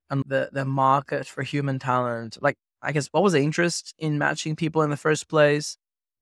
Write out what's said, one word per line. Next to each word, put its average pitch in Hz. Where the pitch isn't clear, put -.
and 139
the, 135
the 139
market 135
for -
human 139
talent? 123
Like, 143
I 139
guess, 147
what 156
was 196
the 139
interest 165
in 151
matching 151
people 160
in 151
the 147
first 156
place? 147